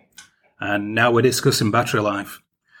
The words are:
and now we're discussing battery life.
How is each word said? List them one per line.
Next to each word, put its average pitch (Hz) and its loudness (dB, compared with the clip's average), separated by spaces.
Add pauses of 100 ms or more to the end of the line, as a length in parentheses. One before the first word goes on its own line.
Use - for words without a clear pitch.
(600)
and 104 -4
now 117 2
we're 117 4
discussing 120 2
battery 107 0
life. 101 -6 (420)